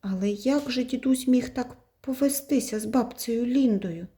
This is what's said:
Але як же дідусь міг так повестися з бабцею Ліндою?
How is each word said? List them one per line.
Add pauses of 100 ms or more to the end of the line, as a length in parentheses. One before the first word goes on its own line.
Але
як
же
дідусь
міг
так (240)
повестися
з
бабцею
Ліндою? (120)